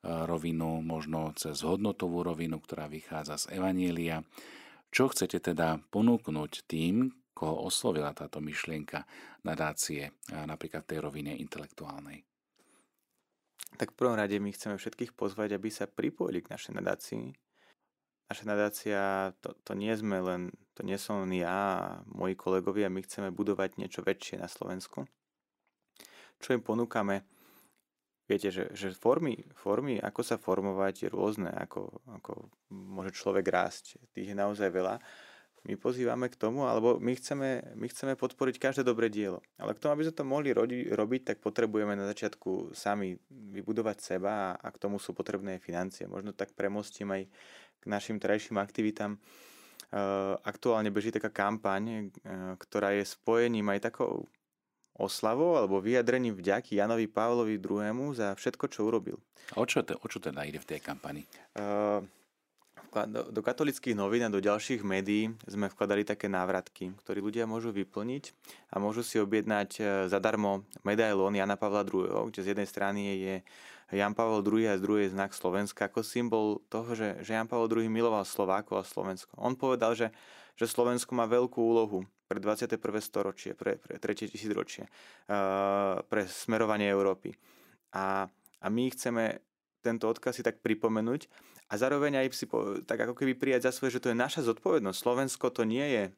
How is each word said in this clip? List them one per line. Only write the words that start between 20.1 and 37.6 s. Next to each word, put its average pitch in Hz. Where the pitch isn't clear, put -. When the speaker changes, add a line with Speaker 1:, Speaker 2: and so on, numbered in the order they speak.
Speaker 2:
len, 90
to -
nie 98
som 98
len 92
ja 87
a 95
moji 92
kolegovia, 95
my 92
chceme 98
budovať 95
niečo 98
väčšie 95
na 87
Slovensku. -
Čo -
im 117
ponúkame? 107
Viete, 101
že, 92
že 98
formy, 131
formy, 120
ako 104
sa 117
formovať, 95
je 98
rôzne, 98
ako, -
ako -
môže 95
človek 95
rásť. -
Tých 98
je 101
naozaj 101
veľa. 92
My -
pozývame 123
k -
tomu, 123
alebo 117
my 120
chceme, 135